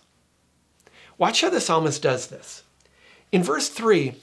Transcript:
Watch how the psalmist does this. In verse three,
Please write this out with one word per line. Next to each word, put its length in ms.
Watch 240
how 80
the 100
psalmist 420
does 260
this. 340
In 120
verse 260
three, 540